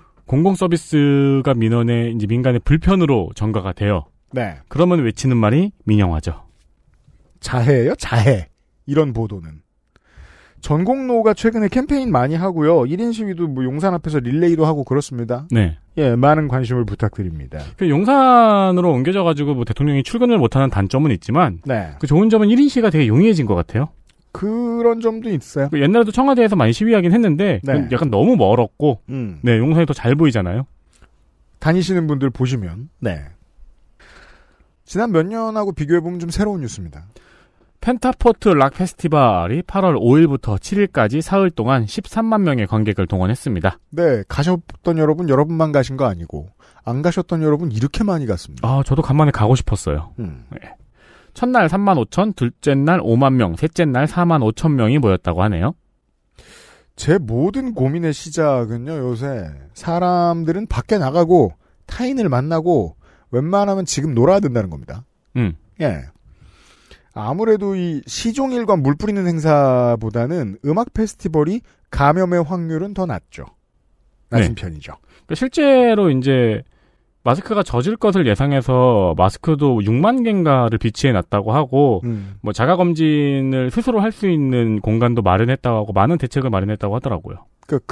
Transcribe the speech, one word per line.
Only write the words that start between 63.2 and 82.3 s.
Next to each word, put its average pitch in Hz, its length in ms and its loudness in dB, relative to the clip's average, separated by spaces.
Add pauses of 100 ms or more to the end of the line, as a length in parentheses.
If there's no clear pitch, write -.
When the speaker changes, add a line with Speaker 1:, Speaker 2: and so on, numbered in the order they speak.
Speaker 2:
웬만하면 190 540 0
지금 147 280 -4
놀아야 147 260 4
된다는 120 300 -2
겁니다. 78 340 -14 (320)
Speaker 1:
음. 104 200 -2 (260)
Speaker 2:
예. 95 220 -4 (1120)
아무래도 196 600 0
이 175 300 -4
시종일관 226 800 -2
물 139 120 2
뿌리는 202 300 -2
행사보다는 127 1400 0
음악 190 280 -2
페스티벌이 190 680 -2 (280)
감염의 175 540 0
확률은 170 500 -6
더 190 120 -6
낮죠. 95 400 -10 (840)
낮은 104 260 0
Speaker 1:
네. - 60 -16
Speaker 2:
편이죠. 78 320 -14 (140)
Speaker 1:
그러니까 - 280 -12
실제로 247 720 2
이제 127 540 2 (600)
마스크가 190 400 0
젖을 156 340 -2
것을 185 300 2
예상해서 127 880 2
마스크도 123 680 0
육만 175 400 2
개인가를 143 540 2
비치해 117 360 0
놨다고 101 400 -2
하고, 135 500 2
Speaker 2:
음. 101 380 -8